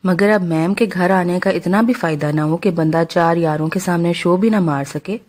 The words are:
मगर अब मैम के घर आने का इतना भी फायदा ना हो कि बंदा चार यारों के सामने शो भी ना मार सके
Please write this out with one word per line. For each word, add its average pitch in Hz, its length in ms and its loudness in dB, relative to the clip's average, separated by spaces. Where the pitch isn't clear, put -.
मगर 185 220 2
अब 214 120 2
मैम 165 340 0
के 226 120 0
घर 185 240 0
आने 180 300 0
का 196 100 -2
इतना 185 320 0
भी 240 100 2
फायदा 151 400 -2
ना 156 100 0
हो 156 140 0
कि 185 140 0
बंदा 165 340 0
चार 170 340 2
यारों 156 300 0
के 185 120 -2
सामने 170 340 0
शो 175 220 0
भी 214 140 2
ना 214 100 2
मार 147 240 0
सके 185 440 -10